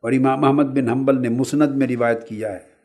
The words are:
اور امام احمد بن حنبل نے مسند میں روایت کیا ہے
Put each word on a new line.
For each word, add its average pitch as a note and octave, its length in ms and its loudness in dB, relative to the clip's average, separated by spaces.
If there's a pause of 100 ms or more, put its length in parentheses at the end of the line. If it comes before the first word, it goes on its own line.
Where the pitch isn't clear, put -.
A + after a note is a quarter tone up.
اور C#3+ 100 -4
امام C3+ 320 0
احمد C#3+ 200 4
بن C3 260 0
حنبل C3+ 320 0
نے B2 80 -2
مسند C3+ 460 0
میں C3+ 120 0
روایت A#2 400 -2
کیا G#2+ 240 -8
ہے - 340 -16